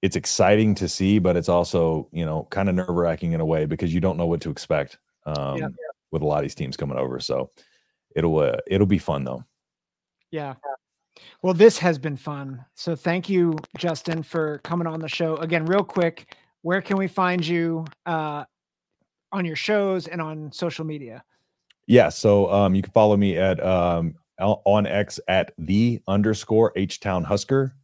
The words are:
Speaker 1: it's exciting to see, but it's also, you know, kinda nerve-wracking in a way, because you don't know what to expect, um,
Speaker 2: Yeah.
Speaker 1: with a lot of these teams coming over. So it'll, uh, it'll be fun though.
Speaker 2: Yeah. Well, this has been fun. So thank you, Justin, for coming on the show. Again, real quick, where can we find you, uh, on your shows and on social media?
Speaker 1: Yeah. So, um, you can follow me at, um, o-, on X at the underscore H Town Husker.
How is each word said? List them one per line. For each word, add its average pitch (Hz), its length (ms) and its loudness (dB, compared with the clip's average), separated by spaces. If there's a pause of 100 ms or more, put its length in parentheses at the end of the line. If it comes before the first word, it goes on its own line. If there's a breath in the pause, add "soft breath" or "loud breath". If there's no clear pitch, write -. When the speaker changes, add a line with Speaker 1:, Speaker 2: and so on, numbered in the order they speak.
Speaker 1:
it's 95 140 -2
exciting 104 600 2
to 90 120 -4
see, 98 320 2
but 90 160 2
it's 85 120 -2
also, 82 600 0
you 85 140 -6
know, 78 260 -6
kinda 98 220 -2
nerve-wracking 87 600 -2
in 82 80 -2
a 80 60 -2
way, 78 200 0
because 78 280 -4
you 90 60 0
don't 82 160 0
know 85 100 -2
what 82 140 -2
to 82 100 -8
expect, 73 480 -6 (260)
um, 69 340 -6
Speaker 2:
Yeah. 78 100 -6 (420)
Speaker 1:
with 78 120 -4
a 78 40 -2
lot 73 120 0
of 73 40 -2
these 69 140 -8
teams 67 200 -8
coming 69 220 -6
over. 64 220 -6
So 65 320 -6 (640 soft breath)
it'll, 80 240 2
uh, 65 160 2 (100)
it'll 95 220 2
be 92 100 2
fun 73 240 -4
though. 64 220 -8 (880)
Speaker 2:
Yeah. 147 220 -10 (880 loud breath)
Well, 185 120 2
this 202 240 10
has 175 180 2
been 139 200 -6
fun. 139 480 -12 (100)
So 170 220 -6
thank 175 320 -4
you, 175 280 2 (220)
Justin, 165 460 -4
for 151 400 -4
coming 170 240 -4
on 160 100 -8
the 160 100 -8
show. 160 280 -2
Again, 165 280 -2
real 190 200 2
quick, - 500 -4 (280 loud breath)
where 185 200 -2
can 196 140 -2
we 190 100 -2
find 180 400 0
you, 165 380 -2 (220)
uh, 156 380 -4 (840)
on 196 140 -4
your 165 100 -4
shows 196 540 0
and 170 120 -8
on 156 300 -8
social 165 340 -6
media? 139 380 -10 (640)
Speaker 1:
Yeah. 113 220 8
So, 101 420 4
um, 98 240 4
you 98 80 2
can 98 100 -8
follow 107 240 6
me 98 200 2
at, 92 280 0
um, 87 520 0 (240)
o-, 101 240 0
on 104 220 4
X 98 420 -4
at 90 300 0
the 104 500 0
underscore 107 680 2
H 95 240 -4
Town 92 240 -2
Husker. 131 600 -2